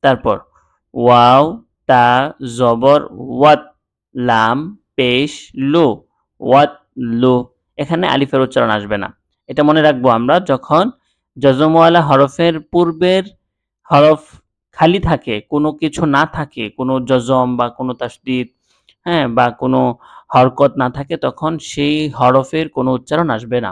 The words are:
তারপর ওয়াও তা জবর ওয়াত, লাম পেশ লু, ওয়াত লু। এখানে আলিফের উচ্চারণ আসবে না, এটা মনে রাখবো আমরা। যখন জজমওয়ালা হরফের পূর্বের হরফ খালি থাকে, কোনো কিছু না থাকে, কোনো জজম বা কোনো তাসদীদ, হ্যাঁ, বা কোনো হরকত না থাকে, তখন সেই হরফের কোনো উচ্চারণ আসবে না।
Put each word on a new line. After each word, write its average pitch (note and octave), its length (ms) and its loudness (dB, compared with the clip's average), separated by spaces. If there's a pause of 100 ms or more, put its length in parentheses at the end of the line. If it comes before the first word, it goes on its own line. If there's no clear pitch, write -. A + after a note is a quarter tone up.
তারপর A#2+ 320 0 (580)
ওয়াও B2 500 4 (460)
তা B2 160 4 (520)
জবর B2 420 2 (380)
ওয়াত, D3 240 4 (540)
লাম A#2 420 0 (380)
পেশ C3 360 0 (400)
লু, E3 140 2 (560)
ওয়াত C#3 300 2 (500)
লু। B2+ 140 2 (420)
এখানে E3 300 -4
আলিফের C3+ 380 0
উচ্চারণ B2 320 -2
আসবে G#2 200 -6
না, G2 120 -8 (400)
এটা C#3 140 -6
মনে D3+ 240 2
রাখবো C3 200 2 (100)
আমরা। B2 180 0 (160)
যখন D3 340 0 (520)
জজমওয়ালা D#3 640 4
হরফের D3 520 0 (180)
পূর্বের F3 520 0 (680)
হরফ D3+ 320 4 (560)
খালি E3+ 220 0
থাকে, D#3+ 360 -4 (140)
কোনো D3 200 -2 (120)
কিছু D#3 200 -6 (140)
না C#3 80 2 (120)
থাকে, C#3+ 280 -10 (140)
কোনো C3 160 -4 (160)
জজম B2+ 380 0 (120)
বা A#2+ 80 -2 (100)
কোনো B2+ 160 -8
তাসদীদ, B2 540 -8 (580)
হ্যাঁ, E3+ 240 -2
বা A#2+ 160 0 (160)
কোনো C3 200 0 (520)
হরকত C3 380 2 (100)
না B2+ 60 -2 (100)
থাকে, C#3 200 -8
তখন D3+ 340 -6 (180)
সেই D3 260 -4 (220)
হরফের C3 520 0
কোনো C3 280 -4
উচ্চারণ D3+ 320 -4
আসবে A#2+ 320 -6
না। G#2+ 100 -8